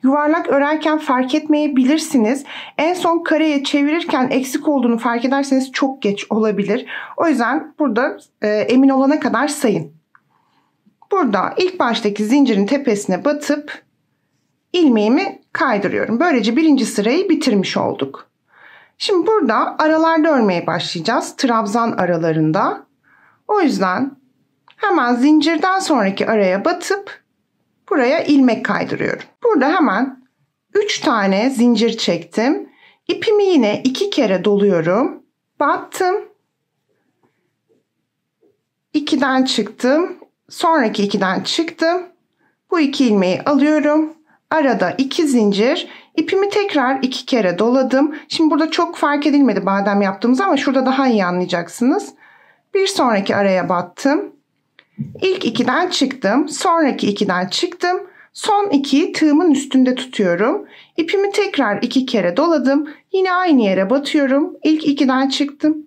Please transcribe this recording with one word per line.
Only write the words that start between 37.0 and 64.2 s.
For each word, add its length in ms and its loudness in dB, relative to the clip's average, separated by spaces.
İkiden 500 0
çıktım. 760 -2
Sonraki 540 0
ikiden 380 -2
çıktım. 640 -2
Bu 80 0
iki 260 0
ilmeği 360 2
alıyorum. 720 2
Arada 400 0
iki 360 -2
zincir. 600 2
İpimi 340 0
tekrar 520 0
iki 240 -4
kere 340 0
doladım. 560 2
Şimdi 240 2
burada 200 0
çok 240 -2
fark 300 0
edilmedi 400 2
badem 360 0
yaptığımız 400 0
ama 160 2
şurada 280 0
daha 220 0
iyi 180 2
anlayacaksınız. 880 -2
Bir 140 0
sonraki 480 0
araya 340 0
battım. 680 -2
İlk 240 -2
ikiden 440 0
çıktım. 600 -2
Sonraki 580 0
ikiden 400 -2
çıktım. 560 -4
Son 360 0
ikiyi 420 0
tığımın 400 2
üstünde 440 2
tutuyorum. 680 -2
İpimi 340 0
tekrar 500 0
iki 240 0
kere 320 0
doladım. 520 0
Yine 220 0
aynı 280 4
yere 280 2
batıyorum. 720 0